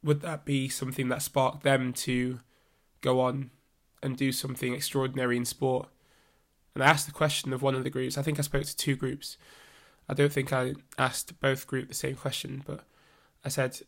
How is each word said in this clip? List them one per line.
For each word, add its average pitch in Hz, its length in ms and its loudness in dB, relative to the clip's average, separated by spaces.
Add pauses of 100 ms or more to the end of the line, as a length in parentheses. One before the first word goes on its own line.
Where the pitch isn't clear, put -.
would 147 180 4
that 160 240 -8
be 135 240 0
something 127 400 -2
that 127 120 0
sparked - 420 0
them 131 300 4
to 127 460 0 (640)
go 127 180 4
on 127 300 0 (540)
and 135 120 -2
do 135 160 2
something 127 420 -2
extraordinary 131 640 0
in 120 80 0
sport? 131 440 -2 (840)
And 131 80 0
I 135 40 10
asked 151 200 6
the 147 40 -14
question 147 400 0
of 131 100 -2
one 135 140 2
of 131 80 -2
the 131 60 -2
groups. 127 280 -4
I 143 40 -2
think 151 160 0
I 147 60 2
spoke 139 220 0
to - 120 -8
two 139 180 2
groups. 135 420 -6 (720)
I - 60 0
don't 143 180 4
think 135 180 0
I 131 220 2 (240)
asked - 420 -2
both 135 280 0
group 131 200 -4
the - 60 -16
same 135 220 -2
question, - 500 -6
but - 180 -10 (640)
I 143 40 -4
said 131 380 -2